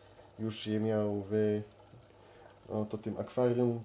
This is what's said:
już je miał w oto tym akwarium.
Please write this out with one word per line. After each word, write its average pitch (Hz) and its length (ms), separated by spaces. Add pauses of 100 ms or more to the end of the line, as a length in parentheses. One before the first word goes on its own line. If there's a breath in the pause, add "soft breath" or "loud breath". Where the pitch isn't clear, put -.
(400 loud breath)
już 110 280
je 107 120
miał 107 500
w 107 320 (1080 loud breath)
oto 107 280
tym 107 200
akwarium. 120 680